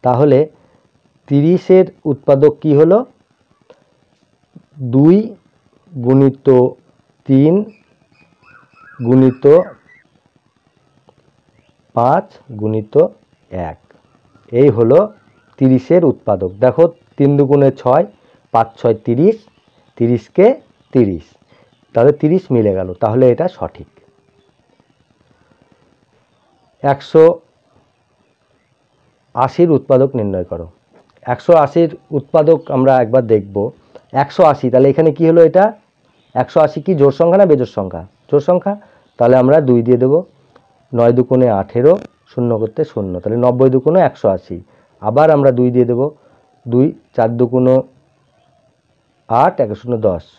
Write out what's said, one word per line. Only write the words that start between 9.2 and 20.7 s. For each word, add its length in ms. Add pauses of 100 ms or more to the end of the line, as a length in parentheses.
পাঁচ 320 (340)
গুণিত 340 (760)
এক। 80 (760)
এই 240
হলো 220 (600)
তিরিশের 520
উৎপাদক। 400 (140)
দেখো, 200 (320)
তিন 220
দুগুণে 300 (120)
ছয়, 240 (500)
পাঁচ 140 (120)
ছয় 160 (100)
তিরিশ, 300 (640)
তিরিশকে 480 (460)